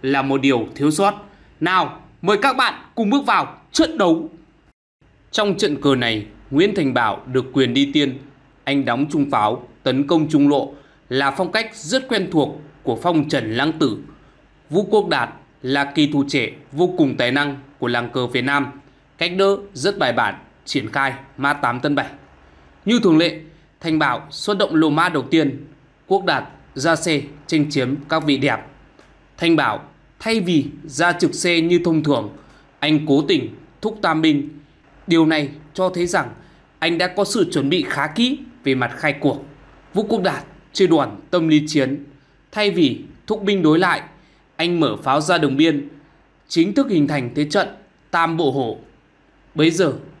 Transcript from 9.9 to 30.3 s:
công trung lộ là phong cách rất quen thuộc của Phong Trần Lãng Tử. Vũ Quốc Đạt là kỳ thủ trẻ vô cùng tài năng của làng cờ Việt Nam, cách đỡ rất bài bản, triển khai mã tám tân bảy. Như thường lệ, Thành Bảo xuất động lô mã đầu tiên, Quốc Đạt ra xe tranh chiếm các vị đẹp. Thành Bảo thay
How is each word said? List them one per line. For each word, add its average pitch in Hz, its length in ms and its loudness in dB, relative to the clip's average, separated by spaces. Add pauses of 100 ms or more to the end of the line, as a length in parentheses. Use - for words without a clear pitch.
công 156 220 2
trung 143 200 4
lộ 135 260 0 (340)
là 139 220 0
phong 180 220 -4
cách 220 240 -4
rất 190 320 -4
quen 196 220 -2
thuộc 151 300 0 (220)
của 113 200 -2
Phong 160 260 0
Trần 113 260 -2
Lãng 143 180 0
Tử. 135 260 -2 (720)
Vũ 180 200 2
Quốc 202 180 2
Đạt 127 220 -2 (320)
là 143 220 0
kỳ 147 280 2
thủ 139 160 2
trẻ 120 220 -2 (220)
vô 180 260 0
cùng 135 180 2
tài 123 160 0
năng 143 260 -2 (200)
của 120 100 -2
làng 120 220 -2
cờ 127 160 -2
Việt 123 180 -2
Nam, 139 220 0 (520)
cách 175 200 -2
đỡ 196 180 4 (160)
rất 160 260 -2
bài 127 140 0
bản, 113 220 0 (300)
triển 143 280 -4
khai 135 220 -2 (220)
mã 139 160 0
tám 123 280 -2
tân 147 140 -2
bảy. - 140 -2 (760)
Như 226 180 2
thường 165 160 6
lệ, 170 220 0 (420)
Thành 160 160 -2
Bảo 135 320 -2
xuất 202 280 -4
động 180 160 0
lô 160 160 4
mã 160 180 2
đầu 151 140 -2
tiên, 139 440 0 (400)
Quốc 190 180 0
Đạt 139 200 -2 (300)
ra 156 220 0
xe 156 260 -2 (240)
tranh 151 240 0
chiếm 131 240 -2 (140)
các 160 160 -2
vị 143 140 2
đẹp. 127 280 -2 (680)
Thành 170 200 2
Bảo 117 280 0 (340)
thay 226 220 -2